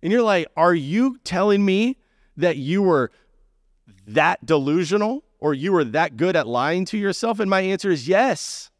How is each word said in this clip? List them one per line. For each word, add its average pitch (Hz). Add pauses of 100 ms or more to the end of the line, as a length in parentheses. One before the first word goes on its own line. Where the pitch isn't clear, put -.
And 170
you're 233
like, 190 (100)
"Are 170
you 196
telling 202
me 202 (380)
that 160
you 151
were 156 (960)
that 151
delusional 175 (160)
or 151
you 143
were 175
that 135
good 175
at 143
lying 143
to 214
yourself?" 202
And 202
my 190
answer 190
is 135
yes. 202